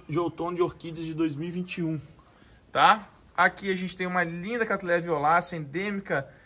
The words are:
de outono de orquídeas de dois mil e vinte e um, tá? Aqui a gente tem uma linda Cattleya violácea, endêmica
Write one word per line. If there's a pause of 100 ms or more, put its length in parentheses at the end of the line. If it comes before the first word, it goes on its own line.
de
outono
de
orquídeas
de
dois
mil
e
vinte
e
um, (720)
tá? (300)
Aqui
a
gente
tem
uma
linda
Cattleya
violácea,
endêmica (180)